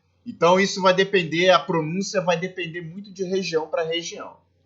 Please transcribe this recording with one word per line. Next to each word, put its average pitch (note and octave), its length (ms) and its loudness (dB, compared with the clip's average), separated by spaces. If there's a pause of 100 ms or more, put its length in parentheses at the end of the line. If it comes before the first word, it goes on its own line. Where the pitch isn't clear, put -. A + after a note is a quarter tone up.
(260)
Então E3 320 4
isso G3 220 0
vai F#3+ 140 6
depender, F3+ 560 2
a F3+ 80 8
pronúncia F3 640 -4
vai F3 160 0
depender F3 440 -8
muito F#3 320 -14
de F#3+ 120 -10
região F3 420 -2
pra E3+ 160 -4
região, D#3+ 540 -8 (300)